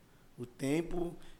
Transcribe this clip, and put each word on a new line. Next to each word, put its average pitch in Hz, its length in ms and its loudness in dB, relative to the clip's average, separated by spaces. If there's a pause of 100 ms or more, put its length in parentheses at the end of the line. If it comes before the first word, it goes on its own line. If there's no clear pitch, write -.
(380)
O 120 80 -6
tempo 165 720 0 (220)